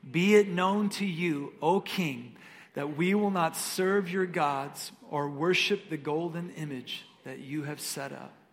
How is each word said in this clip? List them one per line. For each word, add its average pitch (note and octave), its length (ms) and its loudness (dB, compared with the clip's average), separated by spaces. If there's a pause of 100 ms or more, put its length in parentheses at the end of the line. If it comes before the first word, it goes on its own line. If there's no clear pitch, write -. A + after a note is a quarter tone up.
be F3+ 260 4
it G3+ 140 8
known G3 420 2
to G3+ 160 -4
you, D#3+ 560 -2
O F3+ 180 4
king, B2+ 560 -4 (380)
that C#3+ 200 -4
we F3+ 200 2
will G#3 160 4
not E3+ 260 0
serve F#3+ 540 0
your F#3 160 0
gods D3 680 -2 (180)
or C#3+ 200 -2
worship F3+ 580 2
the D#3+ 80 -6
golden E3 600 -4
image C#3+ 500 -8 (180)
that C3+ 140 -12
you D3 240 -8
have C#3+ 180 -8
set C#3 320 -6
up. - 220 -14 (180)